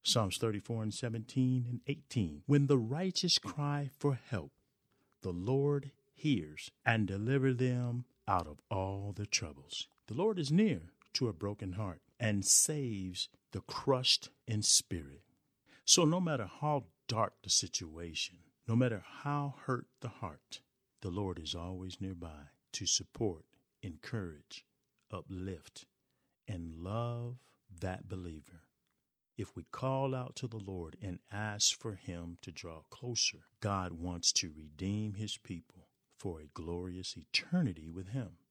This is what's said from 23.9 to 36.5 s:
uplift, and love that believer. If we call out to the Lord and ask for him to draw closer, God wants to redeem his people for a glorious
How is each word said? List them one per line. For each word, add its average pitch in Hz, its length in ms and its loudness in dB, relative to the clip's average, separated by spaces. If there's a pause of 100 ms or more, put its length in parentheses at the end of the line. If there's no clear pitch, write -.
uplift, 92 760 -10 (600)
and 85 380 -6
love 120 540 -4 (300)
that 92 400 -6
believer. 87 560 -10 (720)
If - 200 -8
we - 80 -10
call 135 500 0
out 127 220 -6
to 127 100 -6
the 110 120 -6
Lord 92 420 -8
and 90 180 -6 (120)
ask 104 460 0
for 110 180 -6
him 85 480 -10
to 87 100 -12
draw 80 380 -12
closer, - 580 -2 (120)
God 95 340 0
wants 87 400 0
to 82 180 0
redeem 95 600 -4
his 104 240 -6
people - 500 -12 (300)
for 82 220 -6
a 76 80 -16
glorious 90 680 -6